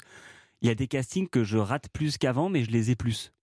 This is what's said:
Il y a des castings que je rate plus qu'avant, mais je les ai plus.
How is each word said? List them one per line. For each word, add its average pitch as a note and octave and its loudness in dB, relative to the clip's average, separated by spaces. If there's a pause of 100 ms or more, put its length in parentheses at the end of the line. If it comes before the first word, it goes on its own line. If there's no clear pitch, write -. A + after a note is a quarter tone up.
(600)
Il - 2
y - 4
a A2+ 0
des B2+ -2
castings D3 -2
que A#2+ 2
je G#2+ 0
rate A2 0
plus D3+ -2
qu'avant, C3+ 2
mais E3 0
je A2 -4
les A#2 2
ai B2 2
plus. - -4